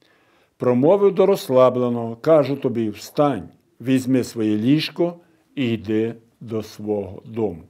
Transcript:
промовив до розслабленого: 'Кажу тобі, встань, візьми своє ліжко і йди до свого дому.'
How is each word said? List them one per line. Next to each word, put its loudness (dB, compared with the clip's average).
промовив 4
до 4
розслабленого: 2
'Кажу 2
тобі, -4
встань, -4
візьми 0
своє -2
ліжко 0
і -4
йди -2
до -8
свого -8
дому.' -6